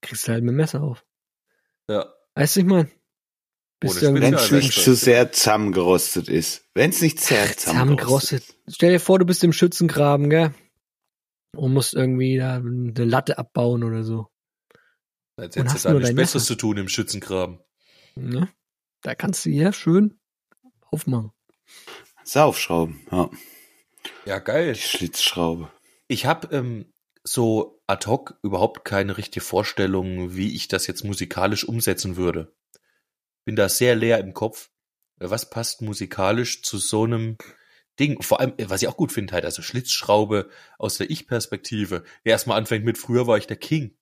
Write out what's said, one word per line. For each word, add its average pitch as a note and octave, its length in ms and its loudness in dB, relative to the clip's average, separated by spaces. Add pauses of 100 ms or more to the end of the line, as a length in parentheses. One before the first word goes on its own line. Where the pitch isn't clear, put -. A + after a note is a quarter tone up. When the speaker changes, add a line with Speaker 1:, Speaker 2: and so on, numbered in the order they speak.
Speaker 1:
Kriegst - 260 -8
du A#2 60 0
halt A#2 100 -2
mit A#2+ 80 0
dem C3 60 0
Messer D3+ 260 -2
auf. C3 220 -8 (840)
Speaker 2:
Ja. G#2 240 -4 (220)
Speaker 1:
Weißt D3 220 2
du, - 40 4
ich F3 40 4
mein? F3+ 260 4 (880)
Bist - 160 -2
Speaker 2:
Ohne - 40 -4
Speaker 1:
du D#3 80 4
irgendwie C#3 160 4
Speaker 3:
Wenn's B2+ 280 4
nicht C3+ 220 4
Speaker 2:
Spezialwerkzeug. - 100 0
Speaker 3:
zu B2+ 120 8
sehr A#2+ 360 6
zusammengerostet F#2 1000 2
ist. - 440 -2
Wenn's C3 280 2
nicht D#3+ 180 2
sehr G#2 300 2
Speaker 1:
Ach, - 60 -4
zusammengerostet. C3 880 0
Speaker 3:
zusammengerostet. - 320 -20
Speaker 1:
Stell F3 160 6
dir F3+ 80 4
vor, F#3 200 4
du F3+ 60 6
bist F3+ 180 0
im E3+ 100 6
Schützengraben, D3 760 2
gell? D#3 240 4 (1000)
Und C3+ 180 0
musst C3+ 200 2
irgendwie C3 440 2
da B2+ 180 -2
eine A#2+ 500 -4
Latte B2+ 320 0
abbauen A#2+ 460 -2
oder A2+ 200 -2
so. A2+ 240 -6 (1080)
Speaker 2:
Als - 200 -14
Speaker 1:
Und C3 60 0
Speaker 2:
hättest B2+ 120 0
Speaker 1:
hast - 100 -4
Speaker 2:
du F#3 40 4
da E3 40 6
Speaker 1:
nur C#3+ 60 6
Speaker 2:
nichts B2+ 100 2
Speaker 1:
dein A#2+ 60 0
Speaker 2:
Besseres C#3+ 280 2
Speaker 1:
Messer. - 40 -2
Speaker 2:
zu A2+ 80 -2
tun G#2 220 -2
im F#2+ 120 -4
Schützengraben. F#2 680 -4 (560)
Speaker 1:
Ja. C3 320 -4 (540)
Da C3 140 -8
kannst - 300 -4
du D#3+ 40 -2
ja D3+ 240 2
schön G3 440 2 (720)
aufmachen. A#2+ 420 -4 (840)
Speaker 3:
Kannst - 200 -10
du C#3+ 40 4
aufschrauben, E2 720 2
ja. F2+ 180 0 (960)
Speaker 2:
Ja, G2 140 -6
geil. C#3+ 340 -2
Speaker 3:
Die G2+ 60 -8
Schlitzschraube. E2+ 920 -2 (380)
Speaker 2:
Ich B2 180 -4
hab, E3 280 -2
ähm, A#2+ 380 -6 (320)
so A2+ 640 -2
ad G2 220 -4
hoc - 360 -4
überhaupt G2 420 -2
keine G2 320 -2
richtige - 280 -10
Vorstellung, F#2 920 -4
wie G2 200 -4
ich - 140 -8
das - 180 -4
jetzt - 160 -10
musikalisch G2 600 -4
umsetzen G#2 500 -4
würde. E2+ 400 -4 (880)
Bin G#2+ 120 -6
da G2+ 140 4
sehr B2 260 4
leer A2+ 240 2
im F#2+ 140 -10
Kopf. - 360 -8 (480)
Was F#2 320 -6
passt - 320 -8
musikalisch G#2 840 -4
zu - 140 -6
so G#2+ 260 0
einem A2+ 340 -2 (640)
Ding? C#3+ 240 0
Vor - 160 -2
allem, B2+ 140 -2 (100)
was F#2+ 180 -4
ich F2+ 60 -2
auch - 100 -8
gut D#3 140 -2
finde G2 220 -6
halt, F2 120 -2
also E2 160 -8
Schlitzschraube G#2 880 0 (300)
aus G#2 180 -6
der - 140 -6
Ich-Perspektive. G#2+ 920 -6 (200)
Wer A2+ 100 2
erstmal A2 240 0
anfängt A2 280 -2
mit A#2 120 -2
„Früher A#2+ 300 0
war A2 100 4
ich - 100 -2
der G#2+ 100 -8
King“. D3 440 -6